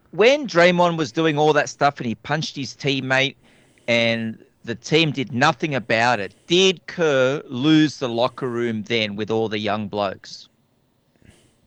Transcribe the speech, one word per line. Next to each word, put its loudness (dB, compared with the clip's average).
when 2
Draymond 4
was -4
doing 0
all 4
that 2
stuff 0
and -6
he -4
punched -6
his -10
teammate -2
and 0
the -8
team 2
did -6
nothing 0
about 0
it, -10
did 2
Kerr 0
lose 2
the -4
locker -2
room -4
then -2
with -6
all 0
the -6
young -4
blokes? -8